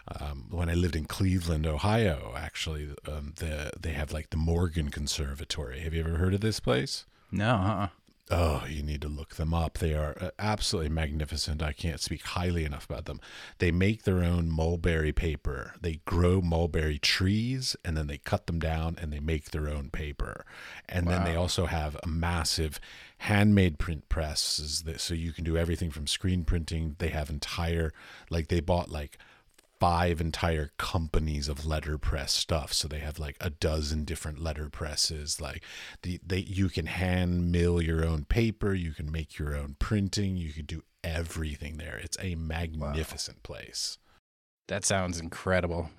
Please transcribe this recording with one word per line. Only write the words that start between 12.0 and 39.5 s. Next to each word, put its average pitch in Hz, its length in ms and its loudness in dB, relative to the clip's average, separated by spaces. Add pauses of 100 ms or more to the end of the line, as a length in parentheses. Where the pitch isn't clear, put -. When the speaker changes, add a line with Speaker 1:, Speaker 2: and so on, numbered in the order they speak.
Speaker 1:
speak - 220 -6
highly 87 420 0
enough 71 180 -6
about - 220 -8
them. 73 160 -10 (380)
They 87 120 4
make 95 320 4
their 92 180 4
own 85 300 4
mulberry 82 640 2
paper. 73 640 -2
They 80 240 -4
grow 90 380 6
mulberry 82 580 2
trees, 117 840 2
and 82 100 -2
then 76 120 0
they 71 100 -6
cut - 280 -2
them 85 140 0
down, 80 400 0
and 76 140 -4
they 73 80 -4
make 78 300 -2
their 76 180 -2
own 73 220 -4
paper. - 540 -6 (440)
And 85 180 2
then 92 160 4
they 85 140 2
Speaker 2:
Wow. 87 60 4
Speaker 1:
also 87 240 2
have 76 360 -2
a 87 40 -4
massive 82 760 0 (380)
handmade 101 600 6
print - 300 -4
presses 76 720 -2
that, 80 160 -8
so - 140 -2
you 82 180 -2
can 78 140 -6
do 80 120 2
everything 85 320 0
from 73 160 -6
screen 90 380 2
printing. 80 560 0
They 85 120 0
have 73 180 -2
entire, 82 640 0 (360)
like, 82 200 0
they 87 100 4
bought, 87 320 2
like, 73 260 -8 (640)
five 87 400 4
entire 82 600 0
companies 78 680 2
of 73 160 -4
letterpress 78 720 0
stuff. - 400 0
So - 140 0
they 73 100 -6
have, 76 220 -8
like, 76 200 -8
a 87 120 -2
dozen 76 540 0
different 76 340 -6
letterpresses. 76 1000 -4
Like, 69 240 -8 (380)
the, 90 240 -4
they, 90 140 0
you 95 300 2
can 82 180 -2
hand 90 640 2
mill 87 280 4
your 80 240 2
own 80 220 2
paper. 110 480 2
You 85 200 -2
can 78 180 -6
make 80 260 -6
your 73 180 -2